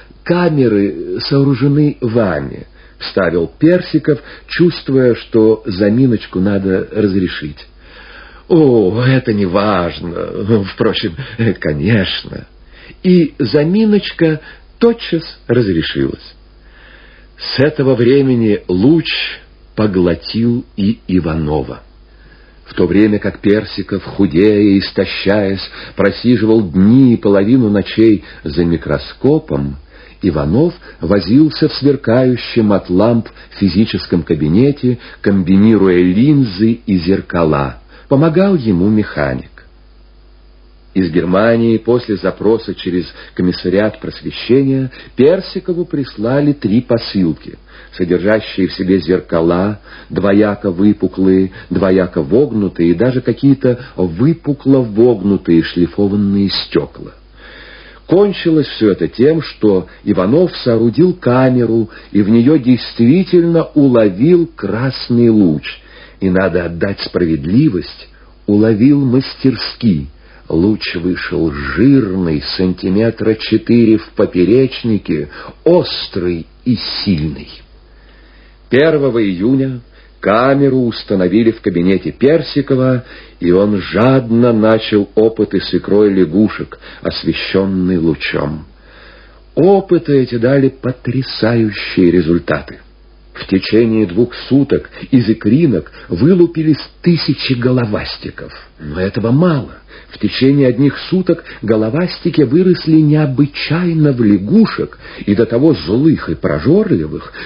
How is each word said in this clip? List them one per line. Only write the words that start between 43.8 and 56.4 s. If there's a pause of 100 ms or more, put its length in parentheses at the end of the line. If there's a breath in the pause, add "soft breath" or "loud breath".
просвещения (240 loud breath)
Персикову
прислали
три
посылки, (380 loud breath)
содержащие
в
себе
зеркала, (280 loud breath)
двояко
выпуклые, (180 loud breath)
двояко
вогнутые
и
даже
какие-то (100)
выпукло
вогнутые
шлифованные